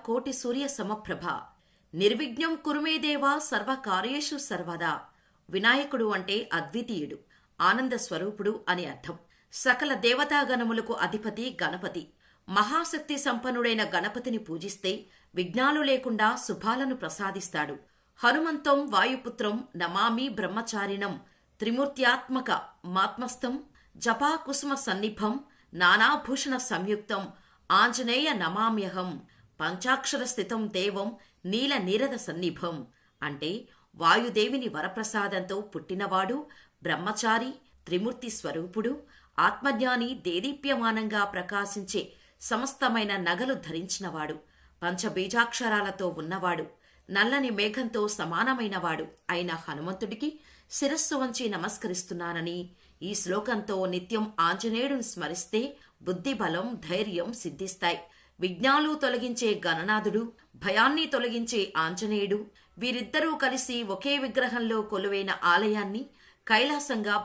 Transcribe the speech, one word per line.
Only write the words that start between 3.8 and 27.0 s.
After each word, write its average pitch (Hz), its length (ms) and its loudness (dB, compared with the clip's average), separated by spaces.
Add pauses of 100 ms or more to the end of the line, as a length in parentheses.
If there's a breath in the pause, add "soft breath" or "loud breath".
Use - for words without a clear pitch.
సర్వదా. 170 640 -4 (480 soft breath)
వినాయకుడు 233 640 2
అంటే 190 240 -2 (160)
అద్వితీయుడు, 165 680 -4 (400 soft breath)
ఆనంద 220 340 4
స్వరూపుడు 208 760 -2
అని 180 180 0
అర్థం. 143 300 -10 (360 soft breath)
సకల 262 420 2
దేవతాగణములకు 240 1000 2
అధిపతి 214 520 -2 (120)
గణపతి. 175 460 -4 (460 soft breath)
మహాశక్తి 294 680 0
సంపన్నుడైన 240 680 2
గణపతిని 226 540 -2
పూజిస్తే 185 520 -4 (440 soft breath)
విఘ్నాలు 247 460 2
లేకుండా 254 560 2
శుభాలను 247 600 -2
ప్రసాదిస్తాడు. 170 800 -4 (440 soft breath)
హనుమంతం 294 680 4
వాయుపుత్రం 226 680 2 (200)
నమామి 202 520 2
బ్రహ్మచారిణం 202 840 -2 (460 soft breath)
త్రిమూర్త్యాత్మక 254 880 2 (340)
మాత్మస్థం 233 720 -2 (420 soft breath)
జపాకుసుమ 277 800 0
సన్నిభం 208 600 -2 (380 soft breath)
నానాభూషణ 247 840 4
సంయుక్తం 208 680 -2 (460 soft breath)